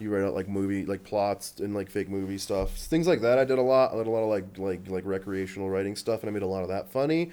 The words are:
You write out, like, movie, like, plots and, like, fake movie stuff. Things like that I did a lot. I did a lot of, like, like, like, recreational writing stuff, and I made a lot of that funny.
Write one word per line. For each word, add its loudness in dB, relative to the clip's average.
You -4
write 2
out, 0
like, -4
movie, 0
like, -4
plots -2
and, -4
like, -4
fake -4
movie -2
stuff. -2
Things 0
like 4
that 6
I 4
did 4
a 4
lot. 6
I -2
did 0
a 0
lot 2
of, 2
like, -2
like, -4
like, -4
recreational -2
writing 0
stuff, -2
and -6
I -2
made -2
a 0
lot 0
of -2
that -4
funny. 0